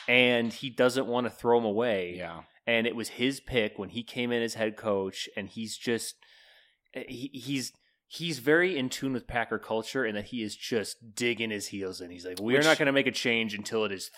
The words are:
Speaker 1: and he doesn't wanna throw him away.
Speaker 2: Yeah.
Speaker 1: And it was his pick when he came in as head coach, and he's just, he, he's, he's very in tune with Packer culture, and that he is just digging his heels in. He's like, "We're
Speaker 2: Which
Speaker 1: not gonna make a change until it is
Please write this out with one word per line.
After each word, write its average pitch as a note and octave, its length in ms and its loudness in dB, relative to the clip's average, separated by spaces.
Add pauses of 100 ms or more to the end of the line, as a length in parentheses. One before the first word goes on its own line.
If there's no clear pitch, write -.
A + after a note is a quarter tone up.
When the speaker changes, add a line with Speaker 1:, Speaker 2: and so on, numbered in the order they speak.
Speaker 1:
and B2 460 6
he C#3 160 -8
doesn't B2+ 380 2
wanna A#2+ 240 0
throw A#2+ 260 4
him A#2 80 2
away. G2+ 500 0
Speaker 2:
Yeah. E2 260 -8 (240)
Speaker 1:
And A#2 220 4
it A2+ 80 -2
was A2+ 140 -6
his C3 320 -2
pick A2 360 0
when F#2+ 120 -6
he A#2 140 -8
came A#2+ 280 -4
in A#2+ 100 2
as A#2 120 -2
head A2 240 -4
coach, G2 580 -2
and G2 140 -6
he's A2 260 -8
just, - 400 -2 (800)
he, C3 400 -10
he's, C3 400 -6 (400)
he's D#3+ 260 -6
very D#3+ 380 4
in C3 120 -2
tune C3+ 240 -4
with A#2+ 120 -4
Packer A#2 320 -2
culture, A2 460 -2
and G#2+ 140 -2
that G#2 80 -6
he A#2+ 180 -6
is G#2 120 -6
just A2 600 -4
digging A#2 340 0
his G#2 180 -6
heels F#2+ 340 -8
in. F2 100 -12
He's F2 140 -14
like, F2+ 140 -8
"We're A#2 180 4
Speaker 2:
Which D3 80 4
Speaker 1:
not D#3 120 8
gonna C#3+ 140 4
make C#3 160 2
a B2 40 2
change A2+ 420 0
until G#2+ 320 -2
it G2+ 80 -2
is F#2 240 -10